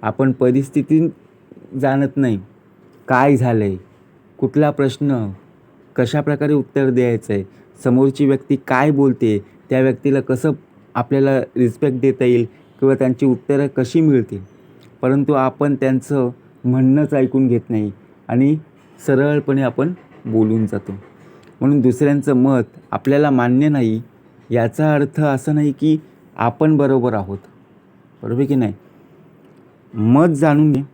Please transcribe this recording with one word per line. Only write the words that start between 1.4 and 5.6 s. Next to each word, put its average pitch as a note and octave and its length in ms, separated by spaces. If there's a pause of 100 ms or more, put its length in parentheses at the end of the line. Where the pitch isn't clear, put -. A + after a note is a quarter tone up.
जाणत C3+ 360
नाही, B2 220 (680)
काय C3 280
झालंय, A2 400 (600)
कुठला D3 320
प्रश्न, C#3 560 (720)